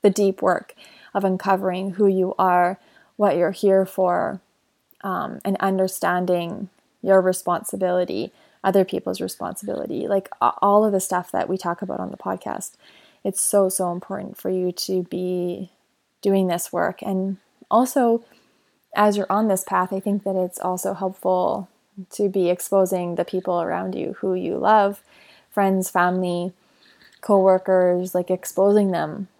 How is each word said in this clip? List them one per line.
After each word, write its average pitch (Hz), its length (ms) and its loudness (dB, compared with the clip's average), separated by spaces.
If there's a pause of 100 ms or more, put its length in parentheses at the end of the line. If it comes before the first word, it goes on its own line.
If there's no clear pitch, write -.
The 202 80 6
deep 196 300 0
work - 340 -2 (380)
of 196 120 -2
uncovering 190 680 -2
who 202 140 2
you 190 320 2
are, 180 400 2 (380)
what 196 200 2
you're 170 140 2
here 190 340 4
for, 185 560 -2 (640)
um, - 420 -8
and 196 140 -2
understanding 180 1120 -2 (320)
your 190 180 6
responsibility, 180 1120 -2 (320)
other 190 200 4
people's 185 360 -6
responsibility, - 880 -8
like, 196 220 -2 (100)
a-, - 120 4 (100)
all 202 220 6
of 214 80 0
the 190 80 2
stuff 180 320 -4
that - 160 -2
we 185 100 -2
talk 175 240 -6
about - 180 -8
on 185 100 -8
the - 60 -12
podcast. - 560 -8 (500)
It's 196 180 -4
so, 196 280 2
so 185 240 -2
important - 460 -10
for - 100 -8
you 180 240 -2
to 185 320 -4
be 180 680 -6 (520)
doing 196 240 4
this 175 260 -4
work. 170 300 -2
And 190 340 -4 (340)
also, 233 540 2 (720)
as 208 220 4
you're 202 140 -4
on 214 180 2
this 190 160 0
path, 185 280 0
I 190 80 -4
think 202 240 -2
that 190 120 -2
it's 185 220 -2
also - 360 -4
helpful 185 720 -2 (440)
to 208 160 -2
be 185 220 2
exposing 180 640 0
the 170 100 -2
people 180 360 -2
around 180 340 -4
you - 260 -6
who 190 140 -2
you 185 220 -4
love, 202 460 2 (480)
friends, 190 400 0
family, 180 640 -2 (680)
coworkers, 185 960 4
like, 180 160 -2
exposing 196 600 2
them 165 380 -6 (120)